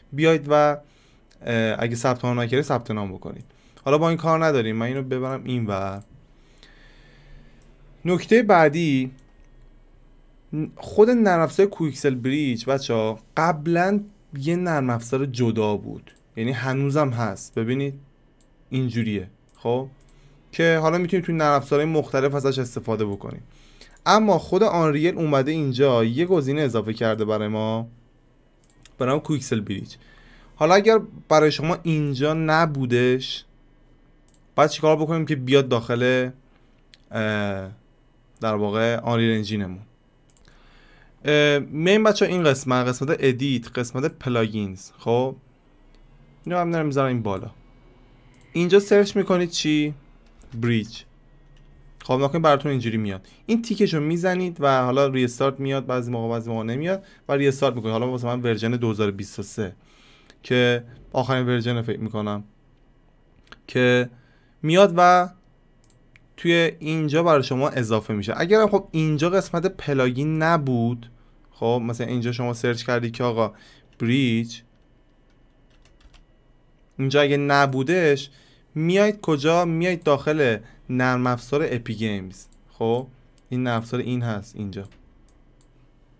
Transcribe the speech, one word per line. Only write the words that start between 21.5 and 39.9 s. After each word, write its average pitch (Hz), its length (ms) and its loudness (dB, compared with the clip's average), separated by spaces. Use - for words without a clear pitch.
افزارهای 143 340 0
مختلف 143 460 0
ازش 135 240 0
استفاده 113 460 -4
بکنیم. 101 380 -8
اما 202 340 6
خود 185 240 0
آنریل 165 520 2
اومده 147 360 2
اینجا 135 520 2
یه 120 220 0
گزینه 151 360 0
اضافه 113 320 0
کرده 110 320 0
برای 107 220 0
ما 110 400 -4
به 131 80 -2
نام 135 140 0
کویکسل 131 400 -4
بریج. 101 360 -8
حالا 156 180 2
اگر 208 260 4
برای 156 220 6
شما 160 320 -4
اینجا 151 500 0
نبودش، 135 1120 0
باید 151 140 4
چیکار 156 260 2
بکنیم 156 300 -2
که 151 100 -2
بیاد 131 320 2
داخل، 123 600 0
اه، 104 580 -4
در 110 140 0
واقع 107 400 0
آنریل 117 420 0
انجینمون؟ 101 420 -6